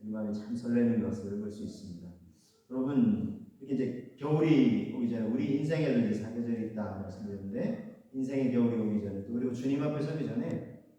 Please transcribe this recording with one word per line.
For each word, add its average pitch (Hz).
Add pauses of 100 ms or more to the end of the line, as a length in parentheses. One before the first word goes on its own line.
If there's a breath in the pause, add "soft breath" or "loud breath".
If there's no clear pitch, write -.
우리 -
마음이 107
참 107
설레는 117
것을 101
볼 104
수 104
있습니다. - (640 soft breath)
여러분, 131 (140)
이렇게 135
이제 -
겨울이 143
오기 117
전에 113
우리 139
인생에도 151
이제 104
사계절이 117
있다 101
말씀드렸는데, 98
인생의 131
겨울이 117
오기 104
전에, 98
또 117
그리고 123
주님 139
앞에 147
서기 156
전에 - (160)